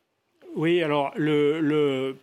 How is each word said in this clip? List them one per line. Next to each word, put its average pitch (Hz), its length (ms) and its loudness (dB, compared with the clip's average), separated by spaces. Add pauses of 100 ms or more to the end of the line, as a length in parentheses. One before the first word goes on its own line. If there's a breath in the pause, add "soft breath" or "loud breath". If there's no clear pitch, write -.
(560)
Oui, 170 260 0
alors, 147 340 0
le, 151 440 0
le, 139 640 0